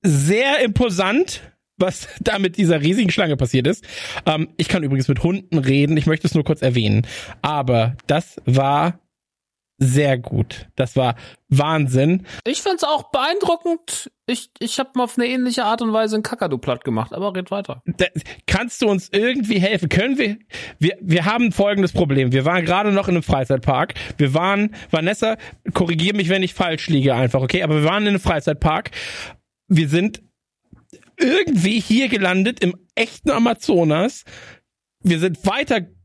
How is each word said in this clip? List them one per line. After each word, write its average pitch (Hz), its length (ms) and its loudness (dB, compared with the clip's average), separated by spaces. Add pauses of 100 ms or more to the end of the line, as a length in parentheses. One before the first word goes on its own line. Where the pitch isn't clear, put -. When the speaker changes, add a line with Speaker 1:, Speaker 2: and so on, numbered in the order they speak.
Speaker 1:
sehr 208 600 2
imposant, 220 760 0 (360)
was 185 380 -2
<laughs> - 60 -16
da 214 180 -2
mit 185 180 0
dieser 165 240 4
riesigen 185 300 2
Schlange 160 260 0
passiert 127 300 0
ist. 190 180 -2 (420)
Ähm, 156 320 -2
ich 160 100 -2
kann 175 160 0
übrigens 135 240 0
mit 131 160 0
Hunden 180 340 0
reden, 143 380 2
ich 147 100 0
möchte 160 220 0
es - 60 -4
nur 151 100 2
kurz - 180 -2
erwähnen. 113 460 2 (340)
Aber 127 540 0 (100)
das - 380 -2
war 139 560 2 (800)
sehr 135 360 2
gut. - 480 -6 (100)
Das 127 180 -4
war 123 220 2 (320)
Wahnsinn. 147 800 2 (200)
Speaker 2:
Ich 247 140 -4
find's 370 240 -2
auch 302 260 -2
beeindruckend. 339 1000 -2 (140)
Ich, - 320 -6
ich - 200 -6
hab 269 160 -6
mal 247 100 0
auf 233 140 -6
eine 240 80 2
ähnliche 247 380 -2
Art 226 160 0
und 226 140 -2
Weise 220 220 0
einen 214 60 0
Kakadu 165 360 -4
platt 123 260 -4
gemacht, 117 300 -4
aber 190 200 -4
red 185 160 -8
weiter. 196 360 -8
Speaker 1:
Da, 175 180 -2 (420)
kannst 226 360 -2
du 226 60 2
uns 190 220 -2
irgendwie 220 480 0
helfen? 185 300 0
Können 254 300 0
wir, 214 180 0 (420)
wir, 160 220 0
wir 170 240 2
haben 226 260 2
folgendes 196 420 2
Problem. 139 380 2
Wir 131 140 2
waren 175 220 0
gerade 196 260 2
noch 196 160 0
in 180 60 2
einem 165 80 2
Freizeitpark. 135 720 0 (240)
Wir 139 160 2
waren, 196 420 0 (140)
Vanessa, 208 480 0 (340)
korrigier 175 420 0
mich, 196 140 0
wenn 190 140 2
ich 180 100 -2
falsch 165 360 -2
liege 135 260 4
einfach, 127 260 2
okay? 170 220 0
Aber 156 140 0
wir 151 120 2
waren 202 140 2
in 208 80 2
einem 196 100 2
Freizeitpark. 156 720 0 (760)
Wir 160 220 4
sind 180 340 -2 (960)
irgendwie 247 640 2
hier 240 280 2
gelandet 190 520 0
im 180 140 0 (200)
echten - 360 -2
Amazonas. 196 920 0 (800)
Wir 170 160 2
sind 180 280 -2
weiter 226 400 0 (180)